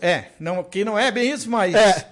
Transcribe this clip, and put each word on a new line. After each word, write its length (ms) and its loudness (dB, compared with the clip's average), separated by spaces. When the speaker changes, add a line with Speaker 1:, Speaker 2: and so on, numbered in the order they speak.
Speaker 1:
É, 360 -2
não, 240 -6
que 220 -4
não 140 -2
é 120 0
bem 220 -2
isso, 160 -8
mas, 260 0
Speaker 2:
É, 380 4